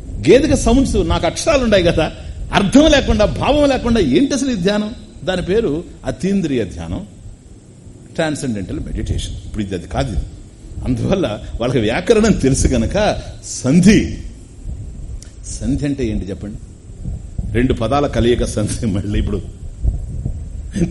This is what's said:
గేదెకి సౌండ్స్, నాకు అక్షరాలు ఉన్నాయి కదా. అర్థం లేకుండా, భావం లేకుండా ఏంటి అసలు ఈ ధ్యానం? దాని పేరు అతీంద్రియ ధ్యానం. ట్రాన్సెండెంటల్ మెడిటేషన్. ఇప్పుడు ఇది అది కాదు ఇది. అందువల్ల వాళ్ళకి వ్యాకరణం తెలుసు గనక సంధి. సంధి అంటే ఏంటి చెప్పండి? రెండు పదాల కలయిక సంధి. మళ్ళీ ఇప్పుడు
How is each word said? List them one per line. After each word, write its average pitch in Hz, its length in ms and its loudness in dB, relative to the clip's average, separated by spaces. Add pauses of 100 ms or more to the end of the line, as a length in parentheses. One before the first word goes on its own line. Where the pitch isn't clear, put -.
(300)
గేదెకి 277 280 6
సౌండ్స్, 233 380 4
నాకు 170 300 2
అక్షరాలు 269 380 2
ఉన్నాయి 208 200 4
కదా. 160 280 2 (420)
అర్థం 262 380 6
లేకుండా, 226 340 4
భావం 247 440 2
లేకుండా 233 300 2
ఏంటి 202 340 4
అసలు 269 180 0
ఈ 233 40 -2
ధ్యానం? 208 400 0 (280)
దాని 175 180 -2
పేరు 175 420 0 (220)
అతీంద్రియ 147 600 -2
ధ్యానం. 85 420 -8 (1120)
ట్రాన్సెండెంటల్ 135 680 -4
మెడిటేషన్. - 480 -4 (100)
ఇప్పుడు - 200 -6
ఇది 95 140 -6
అది - 160 -12
కాదు 131 200 -2
ఇది. 69 100 -4 (600)
అందువల్ల 127 420 0 (320)
వాళ్ళకి 123 280 0
వ్యాకరణం 208 460 4 (120)
తెలుసు 135 220 2
గనక 117 300 0 (640)
సంధి. 175 380 6 (1600)
సంధి 135 300 -2
అంటే 135 220 -4
ఏంటి 101 200 -4
చెప్పండి? 104 280 -10 (1000)
రెండు 127 160 4
పదాల 135 320 2 (100)
కలయిక 120 280 4 (120)
సంధి. 113 400 0
మళ్ళీ 101 280 -2
ఇప్పుడు 98 160 -2 (1500)